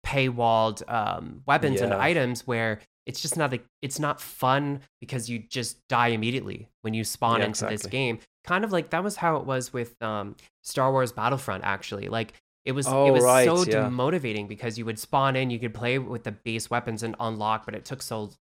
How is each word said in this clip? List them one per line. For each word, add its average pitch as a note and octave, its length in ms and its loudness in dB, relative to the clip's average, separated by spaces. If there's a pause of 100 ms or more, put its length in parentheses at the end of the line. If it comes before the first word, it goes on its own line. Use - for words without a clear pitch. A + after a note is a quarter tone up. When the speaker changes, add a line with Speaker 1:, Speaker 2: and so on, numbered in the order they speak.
Speaker 1:
paywalled, A#2 840 2
um, G2 560 -4
weapons C#3 360 4
and A2 100 2
Speaker 2:
Yeah. G2 80 0
Speaker 1:
items C3+ 460 0
where A2+ 340 -2 (240)
it's - 160 -10
just - 160 -4
not, D3 140 0
like, B2 160 -6 (160)
it's C#3 160 -6
not D3 220 -2
fun C#3 640 0 (180)
because A#2 280 -8
you A#2 120 -6
just - 480 -8
die A#2+ 200 4
immediately A2 600 -2 (140)
when A2 120 -4
you A2 80 -2
spawn A#2 380 0
Speaker 2:
Yeah, G#2 60 2
Speaker 1:
into G#2+ 180 -4
this G#2+ 160 -4
Speaker 2:
exactly. G2+ 100 -10
Speaker 1:
game. B2 300 -2 (240)
Kind F#3+ 200 0
of G#3 80 -4
like, E3+ 180 -2
that E3+ 120 0
was G3+ 140 -4
how E3 200 2
it - 80 -4
was B2+ 280 -2
with, A#2+ 280 -6
um, G#2 360 -4 (260)
Star C3+ 300 0
Wars B2+ 200 2
Battlefront, A2+ 520 -2
actually. G2 440 -4
Like, A2+ 260 -4 (300)
it C3 80 -2
was, C3+ 140 -2
it C3 40 0
Speaker 2:
Oh, C#3 220 6
Speaker 1:
was B2 120 8
Speaker 2:
right, B2+ 220 8
Speaker 1:
so F3+ 180 4
Speaker 2:
yeah. G#2+ 240 2
Speaker 1:
demotivating B2 580 0
because A2 320 -8
you A2+ 60 -8
would A2 140 -6
spawn C3+ 360 2
in, C3 160 0
you A#2 80 -2
could A#2 160 -6
play A#2+ 240 0
with B2 260 -6
the A#2 60 -4
base A2+ 400 -6
weapons A#2 320 -2
and A2+ 160 -4
unlock, A2 460 -2
but G#2+ 100 -8
it G#2 100 -10
took - 180 -10
so G#2+ 280 -6 (160)